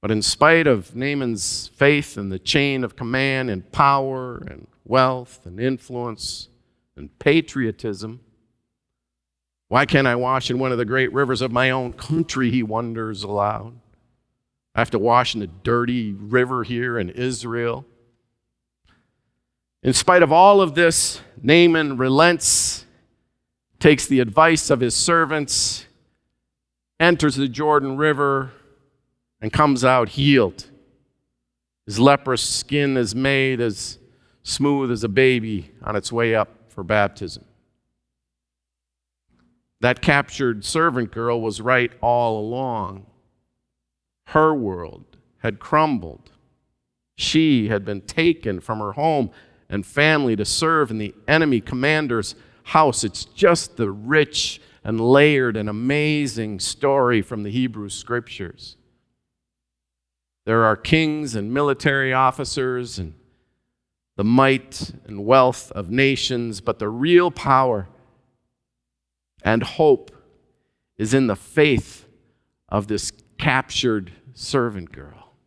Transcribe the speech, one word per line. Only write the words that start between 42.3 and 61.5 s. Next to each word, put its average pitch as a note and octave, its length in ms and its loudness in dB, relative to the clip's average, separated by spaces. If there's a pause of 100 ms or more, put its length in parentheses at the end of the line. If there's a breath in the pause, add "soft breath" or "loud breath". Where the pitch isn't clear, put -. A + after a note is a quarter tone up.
along. G#2+ 640 -8 (1200)
Her D#3 280 4
world F#2+ 640 -8 (220)
had G#2+ 200 -6
crumbled. B2 720 -2 (840)
She D3 500 2
had G#2 160 -2
been G2+ 160 -8
taken D#3 600 -2
from A2 180 -8
her G#2 140 -8
home C#3+ 360 0 (380 soft breath)
and G2+ 180 -6
family C#3+ 520 2
to G2+ 80 -4
serve D#3+ 440 0
in A2+ 100 -6
the G#2 140 -8 (140)
enemy D3 320 2
commander's B2+ 760 -2 (280 soft breath)
house. D#3 400 2
It's - 220 -6
just - 500 0
the G#2+ 160 -4
rich B2+ 720 -2 (240 soft breath)
and A2+ 160 -2
layered C3 560 4
and G#2 100 -6
amazing A#2+ 920 -4
story B2+ 600 0
from G#2+ 220 -8
the G2+ 80 -8
Hebrew A2 380 -4
Scriptures. - 880 -10 (1700)
There A2+ 200 4
are A2 100 4
kings D3+ 600 0
and G#2+ 180 -4